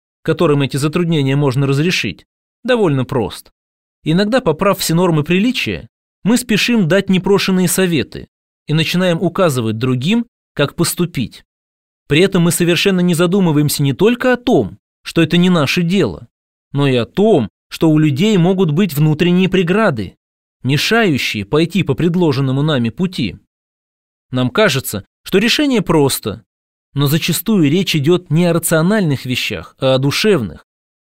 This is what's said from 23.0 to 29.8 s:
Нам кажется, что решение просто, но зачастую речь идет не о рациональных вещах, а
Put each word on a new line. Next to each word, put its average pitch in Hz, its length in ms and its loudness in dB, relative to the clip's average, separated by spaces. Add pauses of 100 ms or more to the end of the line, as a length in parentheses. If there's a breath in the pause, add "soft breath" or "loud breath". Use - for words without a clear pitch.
Нам 127 160 0
кажется, 139 560 -2 (180)
что - 160 0
решение 240 420 0
просто, 139 640 -2 (480)
но 139 140 0
зачастую 165 600 0
речь 175 280 0
идет 175 320 0
не 170 160 2
о 170 80 2
рациональных 165 720 0
вещах, 107 520 -6
а 131 180 2